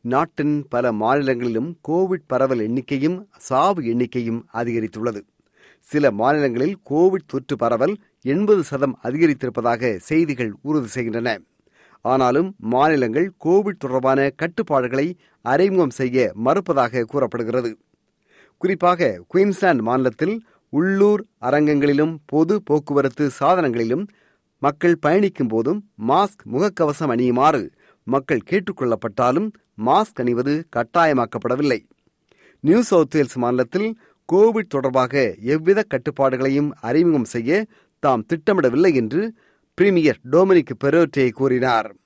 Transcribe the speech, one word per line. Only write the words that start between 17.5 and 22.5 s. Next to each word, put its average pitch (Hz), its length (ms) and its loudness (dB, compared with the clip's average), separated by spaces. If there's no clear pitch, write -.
குறிப்பாக 175 640 0
குயின்ஸ்லாந்து 185 480 2
மாநிலத்தில் 131 600 -2
உள்ளூர் 196 560 2
அரங்கங்களிலும் 147 840 2
பொது 160 380 0